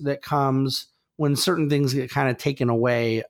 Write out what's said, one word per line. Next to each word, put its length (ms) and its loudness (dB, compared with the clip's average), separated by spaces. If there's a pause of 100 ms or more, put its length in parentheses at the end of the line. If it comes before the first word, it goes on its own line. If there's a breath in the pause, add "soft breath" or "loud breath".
that 180 -4
comes 680 0 (300)
when 200 0
certain 320 0
things 240 2
get 160 -2
kind 200 0
of 80 -2
taken 300 -2
away, 640 2